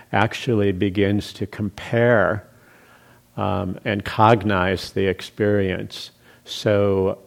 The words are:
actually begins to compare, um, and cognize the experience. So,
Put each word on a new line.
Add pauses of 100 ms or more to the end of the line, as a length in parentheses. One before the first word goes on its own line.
(120)
actually
begins
to
compare, (920)
um,
and
cognize
the
experience. (340)
So,